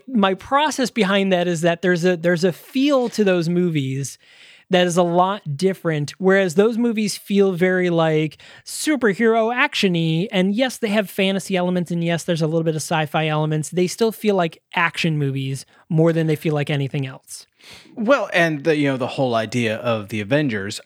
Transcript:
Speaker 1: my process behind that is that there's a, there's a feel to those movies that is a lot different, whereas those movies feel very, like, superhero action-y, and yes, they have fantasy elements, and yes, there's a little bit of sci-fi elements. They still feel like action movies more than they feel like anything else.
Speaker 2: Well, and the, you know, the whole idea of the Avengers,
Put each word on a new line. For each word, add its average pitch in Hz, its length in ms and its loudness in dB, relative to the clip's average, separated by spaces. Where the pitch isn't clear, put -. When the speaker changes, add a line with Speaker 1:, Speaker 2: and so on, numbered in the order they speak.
Speaker 1:
my 196 260 2
process 269 560 0
behind 196 420 0
that 175 160 2
is 170 140 -2
that 170 200 0
there's 180 220 2
a, 180 140 2
there's 170 260 0
a 190 80 4
feel 262 580 0
to - 140 0
those 180 260 2
movies 147 680 -2
that 180 160 4
is 170 100 -2
a 180 60 6
lot 175 540 0
different, 165 600 -2
whereas 190 380 2
those 214 220 4
movies 220 400 -2
feel 196 340 2
very, 180 380 2
like, 160 480 0
superhero 226 680 2
action-y, 175 800 0
and 196 240 0
yes, 254 220 -2
they 226 100 -4
have 202 220 0
fantasy 190 460 -2
elements, 180 360 -2
and 170 120 -2
yes, 170 200 -2
there's 170 180 -2
a 165 60 2
little 165 160 0
bit 160 120 0
of 151 60 -6
sci-fi 156 460 -2
elements. 156 420 -2
They 180 180 0
still 226 240 -2
feel 208 240 -2
like 170 260 -2
action 165 440 0
movies 135 480 -4
more 165 240 4
than 160 140 0
they 156 80 0
feel 151 180 -2
like 147 160 -2
anything 139 360 -2
else. - 400 -16
Speaker 2:
Well, 226 380 0
and 160 300 2
the, 156 120 2
you 147 120 2
know, 135 100 0
the 123 100 -4
whole 123 280 -2
idea 113 420 -2
of 110 320 -4
the 107 120 -6
Avengers, 110 640 -2